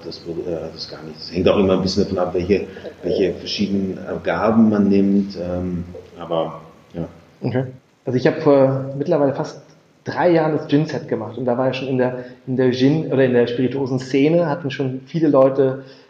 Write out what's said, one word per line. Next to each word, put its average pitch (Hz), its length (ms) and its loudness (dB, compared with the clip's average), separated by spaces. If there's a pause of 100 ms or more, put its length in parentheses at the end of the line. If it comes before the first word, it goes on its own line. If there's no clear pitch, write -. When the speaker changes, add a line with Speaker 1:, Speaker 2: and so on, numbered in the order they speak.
Speaker 1:
das, 82 120 -14
äh, 85 380 -8
hat 80 180 -10
das - 160 -14
gar 78 140 -14
nicht. 78 160 -14
Das - 120 -14
hängt 90 160 0
auch 98 120 4
immer 95 140 4
ein 90 100 2
bisschen 98 200 0
davon 95 140 -4
ab, 90 160 -2
welche, 90 320 0 (380)
welche 90 300 0
verschiedenen 95 680 -4
Agaven 98 680 2
man 101 200 4
nimmt, 98 480 2
ähm, 90 460 -4 (360)
aber, 82 420 -4 (340)
ja. 85 120 -6 (340)
Speaker 2:
Okay. 127 240 -2 (400)
Also 127 120 -2
ich 127 80 0
habe 151 160 0
vor 135 560 2
mittlerweile 143 380 0
fast - 260 -8 (440)
drei 160 260 0
Jahren 156 260 2
das - 100 -6
Gin-Set 147 400 0
gemacht 110 300 -6
und 131 80 -4
da 120 120 0
war 131 100 0
ja 127 60 -2
schon 131 140 -6
in 131 120 -2
der, 127 260 -2 (220)
in 127 100 -2
der 127 140 4
Gin- 143 400 2
oder 135 140 4
in 120 80 2
der 120 140 6
Spirituosen-Szene, 139 1000 0
hatten 139 220 -4
schon 131 340 -4
viele 160 220 0
Leute, 135 560 4 (260)